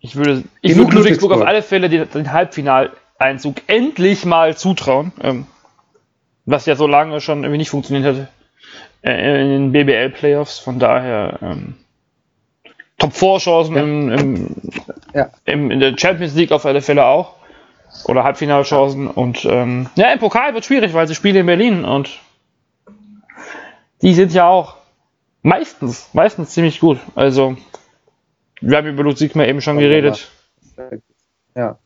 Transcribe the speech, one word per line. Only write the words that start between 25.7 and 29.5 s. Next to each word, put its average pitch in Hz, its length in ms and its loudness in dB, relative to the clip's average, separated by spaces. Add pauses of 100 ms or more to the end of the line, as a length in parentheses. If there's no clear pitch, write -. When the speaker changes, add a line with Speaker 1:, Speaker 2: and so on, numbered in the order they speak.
Speaker 1:
meistens 160 380 0
ziemlich 165 300 -2
gut. 156 180 4 (160)
Also, 131 420 0 (1040)
wir 123 160 2
haben 151 120 0
über 147 160 -4
Lutz 143 160 0
Sigma 151 240 0
eben 135 160 0